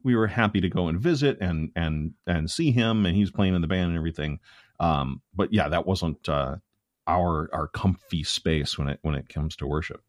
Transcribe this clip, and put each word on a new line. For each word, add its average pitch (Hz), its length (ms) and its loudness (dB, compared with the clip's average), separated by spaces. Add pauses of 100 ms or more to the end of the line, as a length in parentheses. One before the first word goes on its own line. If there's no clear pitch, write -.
We 123 140 4
were 110 100 4
happy 104 360 2
to 92 60 2
go 87 200 0
and 85 120 0
visit 143 420 2
and, 80 340 -2
and, 78 400 -2 (100)
and 80 240 0
see 160 220 0
him, 113 340 2
and 87 100 2
he's 101 140 4
playing 95 240 2
in 90 80 2
the 80 60 0
band 90 220 0
and 85 80 -2
everything. 76 420 -4 (400)
Um, 71 420 0 (100)
but 95 220 -2
yeah, 78 160 2
that 80 160 0
wasn't, 87 420 -2
uh, 71 280 -2 (500)
our, 85 480 0
our 78 140 -4
comfy - 560 -2
space - 560 -2
when 69 80 -2
it, 71 160 -4
when 78 100 0
it 69 160 -8
comes 78 280 -6
to 71 100 -6
worship. 76 420 -4